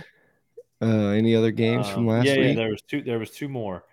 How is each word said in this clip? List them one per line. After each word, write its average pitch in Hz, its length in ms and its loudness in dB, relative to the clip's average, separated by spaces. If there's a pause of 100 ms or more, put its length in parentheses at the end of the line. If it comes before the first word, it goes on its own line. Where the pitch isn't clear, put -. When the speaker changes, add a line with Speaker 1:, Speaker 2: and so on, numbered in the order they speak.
(800)
Speaker 1:
Uh, 107 280 2
any 113 260 2
other 113 160 2
games 113 380 0
from - 120 -4
Speaker 2:
Um, 117 60 0
Speaker 1:
last 113 180 2
Speaker 2:
yeah, 139 100 4
yeah, 135 120 4
Speaker 1:
week? 139 100 2
Speaker 2:
there 113 120 -2
was 104 120 -6
two, 143 220 -6
there 117 160 -4
was 107 120 -8
two 147 180 -10
more. 104 440 -8